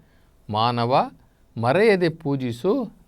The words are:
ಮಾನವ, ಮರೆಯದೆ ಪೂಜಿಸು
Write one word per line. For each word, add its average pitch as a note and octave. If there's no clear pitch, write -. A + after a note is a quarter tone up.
ಮಾನವ, A#2+
ಮರೆಯದೆ F3+
ಪೂಜಿಸು D3